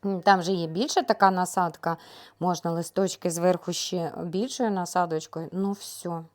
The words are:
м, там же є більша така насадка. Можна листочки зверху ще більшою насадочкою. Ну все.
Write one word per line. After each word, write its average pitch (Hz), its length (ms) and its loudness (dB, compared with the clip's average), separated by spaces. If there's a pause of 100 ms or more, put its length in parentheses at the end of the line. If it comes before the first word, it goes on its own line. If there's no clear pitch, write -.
м, 196 160 0
там 190 220 6
же 175 100 0
є 175 140 0
більша 202 360 0
така 202 280 4
насадка. 180 680 0 (440)
Можна 170 300 0
листочки 175 600 -2
зверху 175 420 0
ще 170 400 -4 (100)
більшою 214 480 -2
насадочкою. 170 840 -2
Ну 196 200 -2
все. - 380 -10 (240)